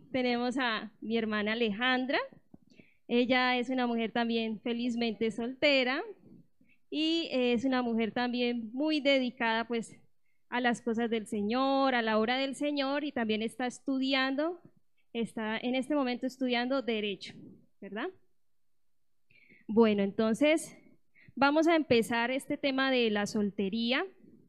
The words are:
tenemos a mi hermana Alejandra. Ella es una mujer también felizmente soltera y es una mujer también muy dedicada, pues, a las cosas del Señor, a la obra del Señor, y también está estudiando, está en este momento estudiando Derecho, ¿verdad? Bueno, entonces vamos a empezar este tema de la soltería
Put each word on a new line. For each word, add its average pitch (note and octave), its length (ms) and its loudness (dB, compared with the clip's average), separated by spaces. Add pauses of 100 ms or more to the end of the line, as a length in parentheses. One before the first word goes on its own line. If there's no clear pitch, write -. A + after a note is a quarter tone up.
(120)
tenemos B3 480 0
a A3 320 -2 (100)
mi A3 160 -2
hermana G#3+ 360 0
Alejandra. B3+ 680 0 (880)
Ella B3+ 500 2
es B3 120 -2
una B3+ 180 0
mujer A3+ 240 -2
también A3+ 500 -2
felizmente A#3 720 -2
soltera C4 720 0 (840)
y D#4+ 420 -2
es B3 340 0
una B3+ 160 2
mujer A3+ 300 0
también A#3+ 600 -2
muy D4+ 280 0
dedicada, A#3+ 680 0
pues, A#3 300 -6 (580)
a B3 60 -2
las A#3+ 200 0
cosas A3+ 280 -2
del A3 180 -4
Señor, C4 680 2
a A#3+ 60 2
la A3 160 2
obra A3+ 200 2
del C4+ 180 -2
Señor, C#4+ 480 -2
y D4 80 -6
también A3 300 0
está A#3 240 -4
estudiando, C4+ 960 -2 (500)
está A3 460 -4
en B3 180 -2
este C4 200 -2
momento B3 300 -2
estudiando B3+ 560 -2
Derecho, G#3 520 -4 (480)
¿verdad? G3+ 260 -6 (1600)
Bueno, G#3+ 360 6
entonces A3+ 760 0 (580)
vamos D4 320 4
a E4+ 80 6
empezar A#3 560 2
este C#4+ 260 -4
tema C4+ 340 0
de A#3+ 180 4
la G#3 160 0
soltería A3 800 0 (440)